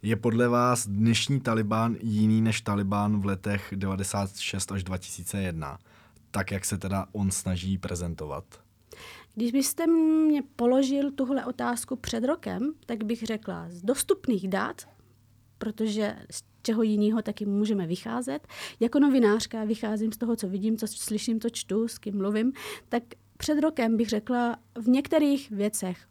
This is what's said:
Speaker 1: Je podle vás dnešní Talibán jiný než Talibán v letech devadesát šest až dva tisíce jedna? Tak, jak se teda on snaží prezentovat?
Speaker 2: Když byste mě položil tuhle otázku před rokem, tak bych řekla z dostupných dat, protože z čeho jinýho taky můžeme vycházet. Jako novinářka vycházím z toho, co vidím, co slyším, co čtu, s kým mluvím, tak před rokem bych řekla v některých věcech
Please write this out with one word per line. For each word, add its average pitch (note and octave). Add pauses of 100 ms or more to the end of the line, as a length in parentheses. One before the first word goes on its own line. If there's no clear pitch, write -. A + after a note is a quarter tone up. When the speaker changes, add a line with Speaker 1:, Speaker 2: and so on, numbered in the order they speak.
Speaker 1:
Je A2
podle A#2
vás A#2+
dnešní A2+
Talibán A2+
jiný G#2+
než A2+
Talibán G#2
v G2
letech G2+
devadesát G2
šest -
až G2
dva F#2
tisíce F#2+
jedna? D#2+ (520)
Tak, F#2+
jak G2
se G2+
teda F#2+
on G2
snaží F#2
prezentovat? E2 (920)
Speaker 2:
Když A#3
byste C#4
mě D#4 (140)
položil C4+
tuhle C4+
otázku B3
před A#3
rokem, B3+ (140)
tak A3
bych A3+
řekla G3+
z F3
dostupných G#3+
dat, G3+ (760)
protože G#3+ (140)
z - (200)
čeho A3+
jinýho G#3+
taky G#3
můžeme G3+
vycházet. A#3 (320)
Jako A#3+
novinářka A3+
vycházím G#3+
z G#3+
toho, A#3
co G#3
vidím, G3+
co G#3+
slyším, G#3+
co A3+
čtu, A3+
s -
kým G#3
mluvím, G#3 (360)
tak A#3+ (340)
před D4+
rokem B3
bych A3
řekla A#3+ (220)
v A3+
některých C#4+
věcech G3+